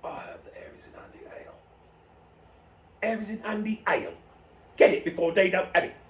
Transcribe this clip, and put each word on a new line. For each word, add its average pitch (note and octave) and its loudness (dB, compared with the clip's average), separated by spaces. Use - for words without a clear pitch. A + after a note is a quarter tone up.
I - -10
have - -18
the - -20
Aries - -18
and - -20
Andy - -20
Ale. - -18
Aries G#3+ -4
and A3 -10
Andy G#3+ -4
Ale. - 0
Get - 10
it - -2
before E3+ 0
they F#3+ 4
don't F#3 0
have E3 6
it. - -10